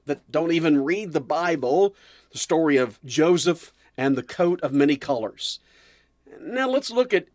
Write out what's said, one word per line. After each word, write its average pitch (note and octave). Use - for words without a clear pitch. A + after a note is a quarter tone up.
that -
don't E3
even D#3
read F#3
the D#3
Bible, D#3+
the -
story D#3+
of B2
Joseph D#3+
and C3+
the B2+
coat F3
of C#3+
many C#3+
colors. -
Now B3+
let's C4
look B3
at F3+